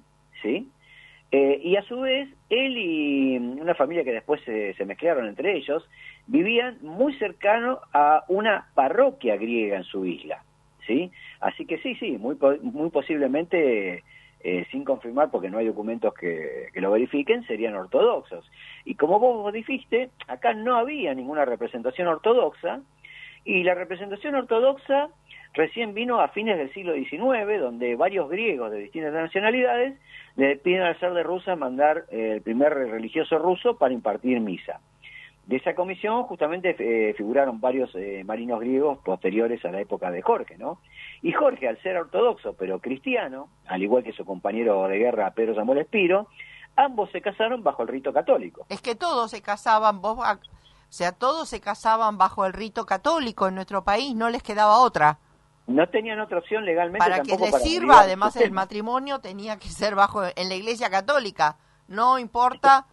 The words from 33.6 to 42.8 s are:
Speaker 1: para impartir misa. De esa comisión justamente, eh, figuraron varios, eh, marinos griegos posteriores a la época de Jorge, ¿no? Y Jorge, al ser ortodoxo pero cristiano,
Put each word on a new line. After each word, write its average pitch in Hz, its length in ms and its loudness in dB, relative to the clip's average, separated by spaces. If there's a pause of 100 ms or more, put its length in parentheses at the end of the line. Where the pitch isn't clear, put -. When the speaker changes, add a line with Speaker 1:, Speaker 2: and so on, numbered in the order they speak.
Speaker 1:
para 131 160 2
impartir 233 480 0
misa. 90 400 -8 (640)
De 127 80 -2
esa 165 180 -2
comisión 190 500 -2
justamente, 175 540 -2
eh, 110 360 0
figuraron 117 480 0
varios, 127 340 0
eh, 98 300 -8
marinos 117 340 -6
griegos 131 400 0
posteriores 110 640 -2
a 87 80 -4
la 95 80 -6
época 98 320 -6
de 87 100 -6
Jorge, - 360 -2
¿no? - 220 -10 (420)
Y 330 100 -2
Jorge, 277 380 0
al - 120 -6
ser 185 160 -4
ortodoxo 180 560 -2
pero 92 260 -4
cristiano, 139 680 -6 (180)